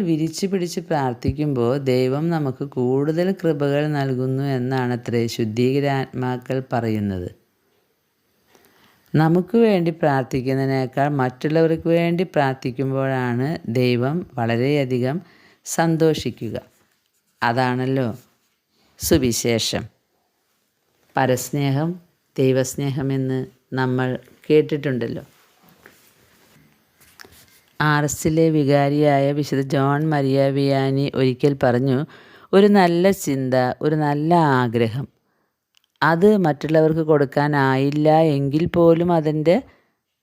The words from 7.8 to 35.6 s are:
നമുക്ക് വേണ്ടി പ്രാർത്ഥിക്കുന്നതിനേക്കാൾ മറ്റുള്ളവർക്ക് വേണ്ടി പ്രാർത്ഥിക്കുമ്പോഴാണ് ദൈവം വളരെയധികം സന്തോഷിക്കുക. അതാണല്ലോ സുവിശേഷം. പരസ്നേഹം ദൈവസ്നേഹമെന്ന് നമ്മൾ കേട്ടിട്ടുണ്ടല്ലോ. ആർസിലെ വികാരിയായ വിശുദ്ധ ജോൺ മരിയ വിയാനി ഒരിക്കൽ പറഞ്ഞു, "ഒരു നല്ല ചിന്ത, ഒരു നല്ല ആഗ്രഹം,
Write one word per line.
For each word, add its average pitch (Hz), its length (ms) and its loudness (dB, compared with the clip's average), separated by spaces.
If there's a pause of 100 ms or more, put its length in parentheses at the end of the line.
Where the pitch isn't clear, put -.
നമുക്ക് 165 440 2
വേണ്ടി 196 340 2
പ്രാർത്ഥിക്കുന്നതിനേക്കാൾ 135 1160 -2 (140)
മറ്റുള്ളവർക്ക് 160 680 0
വേണ്ടി 170 340 0
പ്രാർത്ഥിക്കുമ്പോഴാണ് 135 1200 -2 (320)
ദൈവം 123 380 0 (160)
വളരെയധികം 127 840 -2 (480)
സന്തോഷിക്കുക. 156 960 -2 (800)
അതാണല്ലോ 127 640 0 (920)
സുവിശേഷം. 117 840 0 (1300)
പരസ്നേഹം 139 760 -2 (460)
ദൈവസ്നേഹമെന്ന് 131 1040 -2 (340)
നമ്മൾ 127 340 -2 (360)
കേട്ടിട്ടുണ്ടല്ലോ. 143 800 0 (2500)
ആർസിലെ 151 720 0
വികാരിയായ 143 800 2
വിശുദ്ധ 143 320 -2 (120)
ജോൺ 143 340 0
മരിയ 139 320 0 (160)
വിയാനി 139 480 0 (100)
ഒരിക്കൽ 131 380 0 (100)
പറഞ്ഞു, 123 340 2 (560)
"ഒരു 196 140 6
നല്ല 185 440 4 (140)
ചിന്ത, 135 300 -2 (260)
ഒരു 151 140 0
നല്ല 151 360 0 (280)
ആഗ്രഹം, 117 460 0 (960)